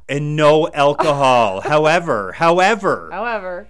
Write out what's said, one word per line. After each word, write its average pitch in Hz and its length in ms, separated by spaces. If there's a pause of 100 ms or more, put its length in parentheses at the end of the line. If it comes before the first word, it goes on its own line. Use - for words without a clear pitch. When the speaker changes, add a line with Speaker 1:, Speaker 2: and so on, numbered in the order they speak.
Speaker 1:
And 147 300
no 156 360
alcohol. 139 880
Speaker 2:
<laughs> - 40
Speaker 1:
However, 151 680
however, 170 800
Speaker 2:
However. 196 580